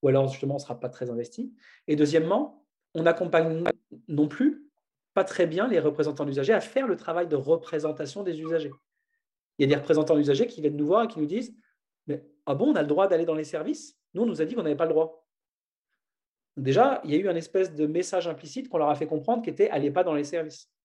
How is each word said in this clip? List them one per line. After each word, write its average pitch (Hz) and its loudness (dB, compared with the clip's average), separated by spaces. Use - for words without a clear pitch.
Ou 139 2
alors, 135 4
justement, 139 -6
on 135 -6
sera 123 -12
pas 127 -8
très 120 -10
investi. 120 -10
Et 151 0
deuxièmement, 165 2
on 165 -4
n'accompagne 165 2
non 151 2
plus - 0
pas 190 2
très 185 0
bien 175 0
les 202 2
représentants 147 0
d'usagers 139 0
à 202 2
faire 269 -2
le 190 0
travail 175 -4
de 156 0
représentation 151 -2
des 160 -4
usagers. 160 -4
Il 143 4
y - 6
a 143 6
des 139 -2
représentants 151 2
d'usagers 143 4
qui - -12
viennent 147 0
nous 147 -2
voir 208 4
et 220 0
qui - -10
nous 151 0
disent, « 226 -6
Mais, « - -6
Ah 139 0
bon, 262 2
on 240 4
a 170 2
le 147 0
droit 170 4
d'aller 170 2
dans 160 0
les 156 -4
services ?» 165 -6
Nous, 190 -2
on - 2
nous 214 -2
a - 2
dit 240 -6
qu'on 220 -4
n'avait 147 0
pas 160 0
le 160 0
droit. » 160 0
Déjà, 160 2
il 151 -4
y 147 2
a - 4
eu 196 0
un 165 0
espèce 170 -2
de 151 0
message 170 -2
implicite 160 -10
qu'on 170 -2
leur 151 2
a 143 2
fait 151 -4
comprendre 226 -2
qui - -6
était, « - -12
Allez 147 -2
pas 175 0
dans 165 0
les 147 -2
services. » 156 -8